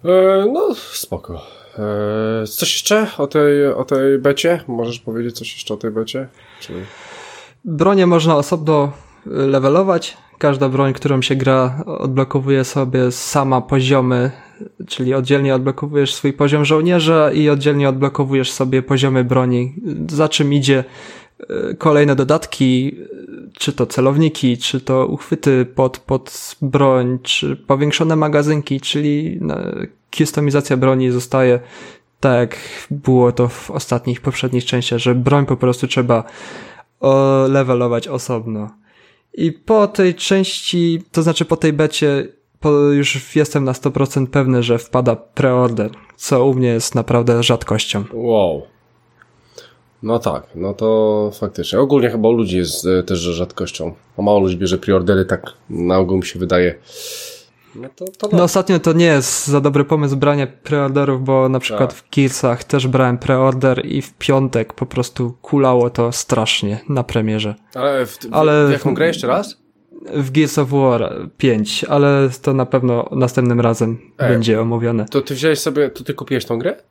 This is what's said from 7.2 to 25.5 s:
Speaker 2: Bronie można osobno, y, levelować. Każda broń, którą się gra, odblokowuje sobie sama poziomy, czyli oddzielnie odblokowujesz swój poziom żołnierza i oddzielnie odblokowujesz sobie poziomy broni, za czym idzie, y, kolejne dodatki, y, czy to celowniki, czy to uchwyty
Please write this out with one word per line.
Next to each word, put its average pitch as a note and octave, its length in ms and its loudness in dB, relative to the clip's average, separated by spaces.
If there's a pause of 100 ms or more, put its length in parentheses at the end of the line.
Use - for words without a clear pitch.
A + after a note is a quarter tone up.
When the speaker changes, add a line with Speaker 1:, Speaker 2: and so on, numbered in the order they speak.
Speaker 2:
Bronie F#3 420 0
można E3 300 4
osobno, D3 560 0 (340)
y, - 40 -14
levelować. C#3+ 880 0 (220)
Każda C#3 300 2
broń, C3 240 0
którą C3 300 0
się C3+ 140 0
gra, C3 500 0
odblokowuje C3+ 800 0
sobie B2+ 480 0
sama C3+ 480 0
poziomy, B2+ 680 2 (580)
czyli B2+ 260 -2
oddzielnie C3+ 400 2
odblokowujesz C#3 600 0
swój C#3+ 180 -2
poziom D3 320 2
żołnierza D#3 680 2
i D3+ 160 2
oddzielnie C#3+ 400 2
odblokowujesz C3+ 640 0
sobie C3 300 0
poziomy C3 420 2
broni, B2+ 500 0 (340)
za D#3 200 0
czym D3 240 0
idzie, C3+ 320 2 (840)
y, - 80 -6
kolejne D3 380 4
dodatki, C3+ 840 0
y, - 580 -18
czy - 140 -4
to A#2+ 140 0
celowniki, C#3 720 2
czy - 220 -4
to C3 260 0
uchwyty C3+ 680 0